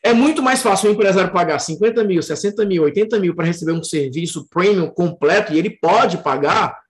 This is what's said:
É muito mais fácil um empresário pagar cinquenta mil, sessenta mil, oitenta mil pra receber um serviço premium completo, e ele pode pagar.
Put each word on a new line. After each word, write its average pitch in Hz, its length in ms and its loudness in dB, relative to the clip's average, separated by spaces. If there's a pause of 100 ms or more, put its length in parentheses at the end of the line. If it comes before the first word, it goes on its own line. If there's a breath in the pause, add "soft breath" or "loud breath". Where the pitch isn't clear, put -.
É 226 120 2
muito 285 280 2
mais 262 200 0
fácil 208 260 2
um 208 40 4
empresário 190 400 2
pagar 160 260 0
cinquenta 214 460 0
mil, 180 180 0
sessenta 202 420 -4
mil, 180 200 0
oitenta 208 340 0
mil 175 160 0
pra 170 100 -4
receber 170 280 -2
um 165 100 -2
serviço 156 640 -6
premium 185 400 0
completo, 175 640 0
e 156 60 2
ele 202 120 0
pode 190 480 2
pagar. 147 600 -2 (120)